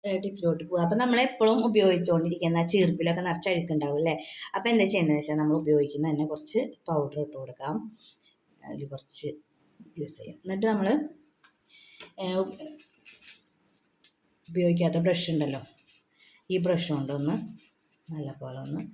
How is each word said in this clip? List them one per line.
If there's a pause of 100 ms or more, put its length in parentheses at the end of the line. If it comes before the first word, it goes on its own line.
ഏഹ്,
ടിപ്സിലോട്ട്
പോവാം.
അപ്പൊ
നമ്മളെപ്പോഴും
ഉപയോഗിച്ചുകൊണ്ടിരിക്കുന്ന
ആ
ചീർപ്പിലൊക്കെ
നിറച്ച്
അഴുക്കുണ്ടാവും
അല്ലേ? (360)
അപ്പൊ
എന്താ
ചെയ്യേണ്ടതെന്ന്
വെച്ചാൽ
നമ്മൾ
ഉപയോഗിക്കുന്ന
തന്നെ
കുറച്ച് (240)
പൗഡർ
ഇട്ട്
കൊടുക്കാം. (880)
അതിൽ
കുറച്ച് (680)
യൂസ്
ചെയ്യാം.
എന്നിട്ട്
നമ്മൾ, (1300)
ഏഹ്,
ഉപ-, (1900)
ഉപയോഗിക്കാത്ത
ബ്രഷ്
ഉണ്ടല്ലോ, (880)
ഈ
ബ്രഷ്
കൊണ്ടൊന്ന് (720)
നല്ലപോലെ
ഒന്ന് (100)